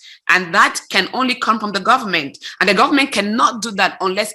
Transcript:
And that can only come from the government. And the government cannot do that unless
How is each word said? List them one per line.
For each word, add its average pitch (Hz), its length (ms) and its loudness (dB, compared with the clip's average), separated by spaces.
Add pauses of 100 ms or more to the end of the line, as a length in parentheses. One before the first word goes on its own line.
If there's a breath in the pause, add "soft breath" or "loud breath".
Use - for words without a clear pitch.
(300 loud breath)
And 175 240 2
that 262 260 4 (100)
can - 220 0
only 247 220 -2
come 226 260 -2
from 208 120 -6
the 196 80 -2
government. 190 580 0 (220 loud breath)
And 185 100 2
the 196 40 4
government 277 380 2
cannot 220 480 0
do 226 120 -8
that 190 280 -2
unless 190 340 -2